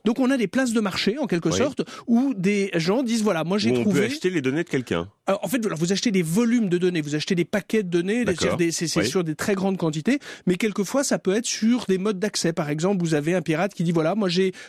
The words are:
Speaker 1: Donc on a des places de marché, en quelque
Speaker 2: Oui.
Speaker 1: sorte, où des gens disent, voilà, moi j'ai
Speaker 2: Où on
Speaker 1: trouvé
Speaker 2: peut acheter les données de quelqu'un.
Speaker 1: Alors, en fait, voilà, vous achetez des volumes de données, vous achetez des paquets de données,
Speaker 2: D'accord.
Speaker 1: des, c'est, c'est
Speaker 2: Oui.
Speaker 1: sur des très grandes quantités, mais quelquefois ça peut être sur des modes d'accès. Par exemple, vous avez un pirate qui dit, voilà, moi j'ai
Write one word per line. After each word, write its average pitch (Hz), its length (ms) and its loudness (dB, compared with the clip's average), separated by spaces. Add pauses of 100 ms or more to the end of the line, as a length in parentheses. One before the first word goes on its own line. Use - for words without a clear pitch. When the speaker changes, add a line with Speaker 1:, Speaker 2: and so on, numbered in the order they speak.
Speaker 1:
Donc 233 140 2
on 254 120 2
a 277 60 2
des 220 100 0
places 247 260 0
de 233 80 2
marché, 202 360 0
en 294 100 -2
quelque 175 220 0
Speaker 2:
Oui. 170 80 2
Speaker 1:
sorte, 247 240 0 (260)
où 247 260 4
des 196 420 0
gens 185 280 2
disent, 226 200 0
voilà, 175 220 0
moi 185 120 0
j'ai 214 140 2
Speaker 2:
Où 254 60 2
on 240 60 2
Speaker 1:
trouvé 208 180 2
Speaker 2:
peut 208 60 2
acheter 269 220 -2
les 175 120 0
données 135 240 0
de - 40 -14
quelqu'un. 101 400 -2 (180)
Speaker 1:
Alors, - 180 0
en - 20 -6
fait, 233 140 -2
voilà, 185 160 -2
vous 175 160 0
achetez 202 180 0
des 185 120 2
volumes 226 460 2
de 175 80 2
données, 175 240 0
vous 147 140 -4
achetez 151 200 -2
des 175 100 2
paquets 214 380 -2
de 180 60 -6
données, 190 360 0
Speaker 2:
D'accord. 175 320 -2
Speaker 1:
des, 170 140 2
c'est, 165 160 -4
c'est 175 140 0
Speaker 2:
Oui. - 60 2
Speaker 1:
sur 185 160 0
des 156 120 -4
très - 200 -2
grandes 190 220 -2
quantités, 165 420 0 (280)
mais 180 80 2
quelquefois 214 480 -2
ça 262 160 0
peut 185 160 0
être 240 100 -2
sur 226 400 0
des 190 140 2
modes 196 200 -2
d'accès. 196 340 -2
Par 160 160 -4
exemple, 175 340 0
vous 165 100 0
avez 151 220 0
un 180 60 0
pirate 165 320 0
qui 180 100 -4
dit, 165 80 2
voilà, 165 240 2
moi 214 140 0
j'ai 185 240 2 (160)